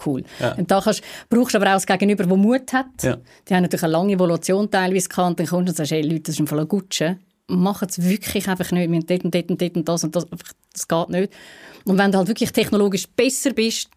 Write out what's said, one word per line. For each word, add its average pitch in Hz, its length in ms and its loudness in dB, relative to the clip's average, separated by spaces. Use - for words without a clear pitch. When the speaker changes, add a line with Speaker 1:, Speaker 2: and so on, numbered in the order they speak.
Speaker 1:
cool. 135 200 -4
Speaker 2:
Ja. 117 140 0
Speaker 1:
Und 175 140 -4
da 196 120 4
kannst, 202 220 0
brauchst 247 240 2
du 214 40 4
aber 196 100 2
auch 196 60 4
das 190 120 0
Gegenüber, 202 380 2
das 185 120 4
Mut 247 360 2
hat. 262 140 0
Speaker 2:
Ja. 127 140 0
Speaker 1:
Die 190 60 0
haben 180 80 4
natürlich 175 220 -2
eine 160 80 2
lange 190 220 2
Evolution 185 540 0
teilweise 185 400 0
gehabt 180 200 0
und 170 100 -2
dann 165 80 0
kommst 180 220 0
du - 20 0
und 165 60 -4
sagst, 151 160 -2
hey 156 100 0
Leute, 156 200 -2
das 156 120 -6
ist 147 60 -2
im 151 80 0
Fall 151 120 -2
ein 156 80 -2
Gucci. 185 480 -2
Macht 185 420 0
es 170 120 -4
wirklich 196 460 -2
einfach 185 240 -2
nicht. 180 180 2
Wir 170 60 2
haben 165 100 -2
dort 180 180 0
und 170 80 -2
dort 175 180 -2
und 180 120 -2
dort 175 140 -2
und 160 120 -4
das 170 140 0
und 165 140 -2
das. 165 160 -4
Einfach, - 200 -16
das - 160 -12
geht 165 220 0
nicht. 185 220 -2
Und 196 120 2
wenn 196 140 4
du 190 80 4
halt 180 80 2
wirklich 226 240 -2
technologisch 202 560 0
besser 254 460 0
bist, 220 440 -2